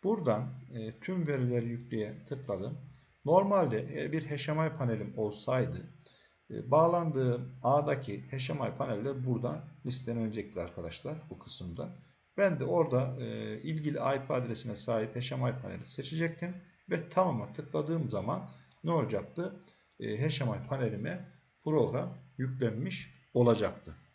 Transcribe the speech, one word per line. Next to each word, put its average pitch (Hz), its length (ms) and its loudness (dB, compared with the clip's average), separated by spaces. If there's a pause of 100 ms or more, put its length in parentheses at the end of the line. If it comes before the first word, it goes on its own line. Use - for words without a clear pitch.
Buradan, 147 500 2 (200)
e, 110 260 -8
tüm 180 280 -2
verileri 123 400 2
yükleye 113 580 -4
tıkladım. 107 520 -4 (480)
Normalde, 156 800 4
e, 147 80 -2
bir 156 140 0
H 147 280 -4
M 160 140 2
I - 20 0
panelim 110 480 -2
olsaydı, 110 600 0 (760)
e, 110 200 -2
bağlandığım 151 920 4
ağdaki 139 680 2
H 131 220 -4
M 135 140 0
I - 100 -4
paneller 127 480 -2
burada 120 380 0 (220)
listelenecekti 113 760 -4
arkadaşlar 87 560 -6 (120)
bu - 100 -12
kısımda. 85 560 -8 (420)
Ben 185 220 4
de 127 60 -2
orada, 131 540 2
e, 110 420 -6
ilgili 151 360 -2
I 135 300 2
P 143 60 0
adresine 117 420 -2
sahip 113 400 0
H 127 200 -4
M 127 140 2
I - 120 -2
paneli 92 240 -8
seçecektim 165 680 -4 (340)
ve 175 200 -2
tamama - 440 2
tıkladığım 156 560 -2
zaman 110 400 -2 (340)
ne 165 80 0
olacaktı? 156 640 0 (440)
E, 107 220 -2
H 143 240 2
M 113 60 2
I 98 160 -4
panelime 131 600 -2 (340)
program 147 540 2 (200)
yüklenmiş 131 760 -2 (200)
olacaktı. 107 600 4 (200)